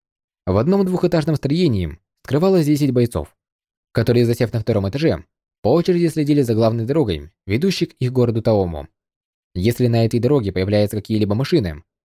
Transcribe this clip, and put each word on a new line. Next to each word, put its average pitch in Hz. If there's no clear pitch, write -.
в -
одном 190
двухэтажном 170
строении 131
скрывалось 180
десять 143
бойцов, 120
которые, 120
засев 117
на 117
втором 107
этаже, 139
по 101
очереди 175
следили 147
за 117
главной 113
дорогой, 107
ведущей 160
к -
их 127
городу 117
Таому. 90
Если 117
на 117
этой 117
дороге 120
появляются 104
какие-либо 104
машины, 110